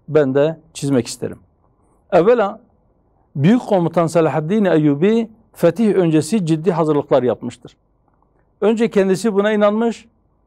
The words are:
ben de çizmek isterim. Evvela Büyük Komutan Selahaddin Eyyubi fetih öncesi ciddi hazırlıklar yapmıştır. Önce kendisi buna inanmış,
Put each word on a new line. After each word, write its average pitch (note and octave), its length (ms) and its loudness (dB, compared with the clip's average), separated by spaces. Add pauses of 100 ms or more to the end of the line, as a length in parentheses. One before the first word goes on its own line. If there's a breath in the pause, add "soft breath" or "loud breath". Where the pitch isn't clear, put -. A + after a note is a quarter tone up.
ben C#3 280 0
de D#3 240 0 (140)
çizmek C#3 340 -2
isterim. - 300 -12 (760)
Evvela G#3 480 2 (800)
Büyük G3+ 240 2
Komutan E3+ 460 0
Selahaddin D#3+ 580 0
Eyyubi E3 640 0 (240)
fetih G3 420 0
öncesi E3+ 500 0
ciddi D#3+ 260 -2
hazırlıklar D3+ 520 0
yapmıştır. - 540 -6 (840)
Önce A3 280 0
kendisi F#3+ 440 0
buna G3+ 180 0
inanmış, G#3+ 560 -2 (400)